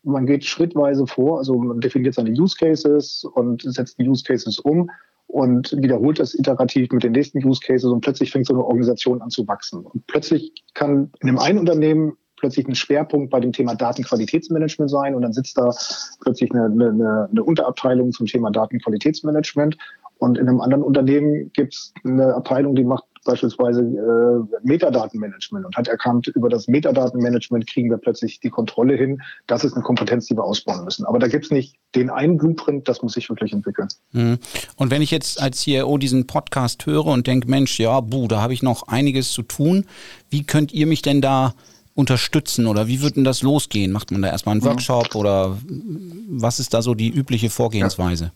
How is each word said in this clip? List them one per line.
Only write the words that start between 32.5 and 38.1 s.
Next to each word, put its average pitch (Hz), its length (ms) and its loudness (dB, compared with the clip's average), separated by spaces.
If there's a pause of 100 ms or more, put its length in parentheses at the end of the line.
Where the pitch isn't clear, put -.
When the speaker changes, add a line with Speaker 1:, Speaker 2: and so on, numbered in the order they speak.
Speaker 1:
das 123 140 -2
muss 113 100 -4
sich - 160 -8
wirklich 107 240 -6
entwickeln. 101 360 -4 (240)
Speaker 2:
Mhm. 120 260 2 (380)
Und 131 140 0
wenn 143 120 2
ich 147 80 0
jetzt 151 320 -4
als 127 160 -2
C 143 180 0
I 135 60 2
O 143 160 0
diesen 131 280 0
Podcast - 600 -4
höre 151 200 0
und 127 200 2
denk, 127 200 2
„Mensch, 135 320 0
ja, 113 220 2
buh, 120 280 -2